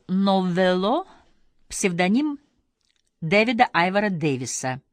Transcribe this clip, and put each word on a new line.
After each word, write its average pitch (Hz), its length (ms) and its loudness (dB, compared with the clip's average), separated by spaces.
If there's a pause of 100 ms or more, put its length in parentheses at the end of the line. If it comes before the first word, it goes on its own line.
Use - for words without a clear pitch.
Новелло, 190 1000 2 (600)
псевдоним 208 720 -2 (800)
Дэвида 220 520 2
Айвора 190 360 0
Дэвиса 135 720 -4 (120)